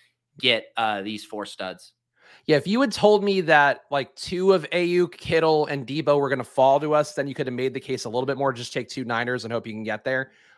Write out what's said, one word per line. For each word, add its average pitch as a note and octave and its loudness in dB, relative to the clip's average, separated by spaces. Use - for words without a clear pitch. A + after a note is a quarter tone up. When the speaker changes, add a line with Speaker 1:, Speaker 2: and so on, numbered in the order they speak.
Speaker 1:
get, A#2 0
uh, G#2+ -2
these G#2 -10
four G#2 -10
studs. F#2 -12
Speaker 2:
Yeah, D#3 4
if C#3+ 0
you G#3 0
had A#3+ 0
told G#3 6
me G3 2
that, D3 4
like, C#3 -4
two F#3 0
of E3 2
Ayuk, F3 0
Kittle, D#3+ 2
and C#3 -6
Debo D3 0
were C#3+ 0
gonna B2+ -4
fall C3+ 4
to D3+ 0
us, D3+ 2
then C#3+ -4
you C3 -10
could C#3 -6
have B2 -6
made C3 -4
the C3+ -8
case B2+ -6
a A#2+ -6
little B2 -2
bit C3+ -4
more. C3+ 0
Just A#2+ -10
take B2 -6
two - -10
Niners A#2+ -4
and A2+ -8
hope A2+ -4
you A2 -10
can A2 -8
get G#2+ -6
there. C3 -4